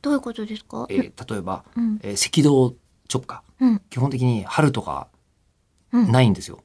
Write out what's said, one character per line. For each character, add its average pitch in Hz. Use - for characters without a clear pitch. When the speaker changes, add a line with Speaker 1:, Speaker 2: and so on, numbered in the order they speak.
Speaker 1:
ど 285
う -
い 285
う 269
こ 240
と 214
で 220
す -
か？ 226
Speaker 2:
え 196
ー、 -
例 104
え -
ば、 92
Speaker 1:
う 233
ん。 220
Speaker 2:
え 101
ー、 -
赤 147
道 131
直 -
下。 -
Speaker 1:
う 262
ん。 220
Speaker 2:
基 -
本 135
的 127
に 113
春 151
と 117
か、 69
Speaker 1:
う 240
ん。 196
Speaker 2:
な 127
い 120
ん 98
で -
す -
よ。 -